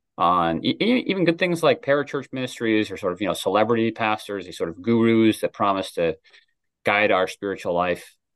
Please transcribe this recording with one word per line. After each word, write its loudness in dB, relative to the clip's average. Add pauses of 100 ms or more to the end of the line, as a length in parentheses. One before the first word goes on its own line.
(180)
on 2
e-, 0
e-, 2
even 0
good 2
things 0
like 2
parachurch -2
ministries -2
or -8
sort -2
of, -8
you -2
know, 0
celebrity 2
pastors, -4
these -16
sort -4
of -12
gurus 4
that -2
promise -2
to 0 (680)
guide 2
our 2
spiritual -6
life, -2 (200)